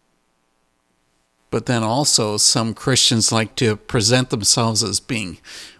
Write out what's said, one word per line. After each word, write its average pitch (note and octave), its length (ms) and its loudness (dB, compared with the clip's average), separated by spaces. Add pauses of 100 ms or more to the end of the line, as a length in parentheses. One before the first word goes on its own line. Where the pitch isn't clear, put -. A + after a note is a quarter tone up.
(1500)
But A#2 160 -2
then A#2 160 0
also, A2+ 540 0
some A2+ 360 0
Christians - 580 2
like A2+ 260 0
to G#2+ 180 2
present B2 560 0
themselves A2+ 520 0
as G2 160 -2
being G2+ 380 -6 (420)